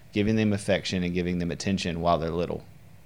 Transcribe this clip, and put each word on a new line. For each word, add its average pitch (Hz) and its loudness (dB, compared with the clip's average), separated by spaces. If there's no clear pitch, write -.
giving 107 2
them 107 2
affection, 95 0
and 87 -2
giving 90 0
them 85 -2
attention 85 -2
while 85 4
they're 80 -2
little. 85 -4